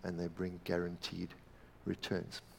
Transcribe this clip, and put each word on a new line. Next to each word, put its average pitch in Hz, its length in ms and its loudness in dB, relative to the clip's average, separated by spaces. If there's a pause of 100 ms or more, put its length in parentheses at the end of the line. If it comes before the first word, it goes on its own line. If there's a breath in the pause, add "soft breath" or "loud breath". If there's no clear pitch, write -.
and 87 140 2
they 85 100 2
bring 90 340 0
guaranteed 87 720 2 (500 soft breath)
returns. - 560 0 (180)